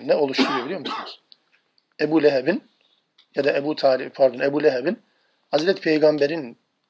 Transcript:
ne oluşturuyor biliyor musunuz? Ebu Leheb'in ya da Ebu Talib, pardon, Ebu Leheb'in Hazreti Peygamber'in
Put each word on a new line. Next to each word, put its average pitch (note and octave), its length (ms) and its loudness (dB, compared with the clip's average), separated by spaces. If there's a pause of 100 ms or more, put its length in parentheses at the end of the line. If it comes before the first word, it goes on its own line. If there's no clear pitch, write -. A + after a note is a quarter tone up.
ne D#3 100 2
oluşturuyor C3+ 500 0
biliyor C#3+ 160 -8
musunuz? - 400 -10 (800)
Ebu D3+ 220 2
Leheb'in C#3+ 400 2 (720)
ya C#3+ 100 -2
da D#3 120 0
Ebu D3 200 -4
Talib, C3+ 380 0
pardon, B2+ 240 2
Ebu C#3+ 240 0
Leheb'in C#3+ 360 0 (520)
Hazreti E3 300 0
Peygamber'in D3+ 760 0 (340)